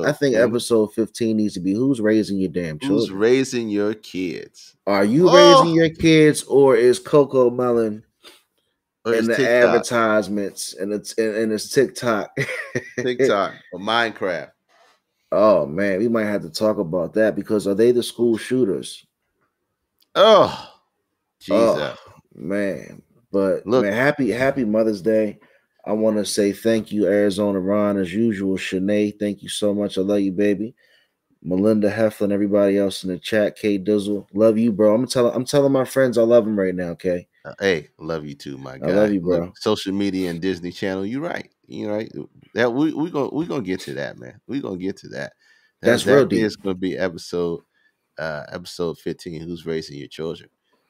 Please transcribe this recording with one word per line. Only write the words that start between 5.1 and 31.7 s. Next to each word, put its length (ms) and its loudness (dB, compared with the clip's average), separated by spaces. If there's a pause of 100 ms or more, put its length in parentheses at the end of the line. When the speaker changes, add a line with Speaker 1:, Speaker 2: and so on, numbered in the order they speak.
Speaker 2:
Oh. 80 6 (280)
Speaker 1:
raising 100 0
your 160 4
kids, 540 4
or 320 6
is 220 4
Coco 520 2
Melon 520 -2 (1000)
Speaker 2:
Or 100 0
Speaker 1:
in 60 2
Speaker 2:
is 80 0
Speaker 1:
the 80 2
Speaker 2:
TikTok? 120 2
Speaker 1:
advertisements 1300 2
and 180 -6
it's, 240 -8
and, 200 -2
and 160 -2
it's 180 -6
TikTok? 680 0 (300)
<laughs> 320 -10
Speaker 2:
TikTok 560 -2 (180)
or 60 -14
Minecraft? 720 -2 (840)
Speaker 1:
Oh, 340 4
man, 320 -2
we 100 0
might 180 0
have 160 -4
to 80 -12
talk 280 0
about 360 -4
that, 220 2
because 320 -2
are 60 0
they 180 4
the 100 2
school 340 0
shooters? 680 -4 (1080)
Speaker 2:
Oh, 580 4 (680)
Jesus. 420 2
Speaker 1:
Oh, 120 -6 (400)
man. 680 -8 (300)
But, 340 0
Speaker 2:
Look. 180 2
Speaker 1:
man, 80 0
happy, 380 0
happy 340 0
Mother's 380 0
Day. 360 0 (460)
I 80 -6
wanna 320 0
say 280 0
thank 380 -2
you, 160 0
Arizona 540 0
Ron, 380 0
as 140 -4
usual. 440 0
Shanae, 600 -2
thank 240 -6
you 60 -16
so 260 -2
much. 240 -4
I 20 0
love 200 0
you, 120 0
baby. 420 0 (680)
Melinda 480 2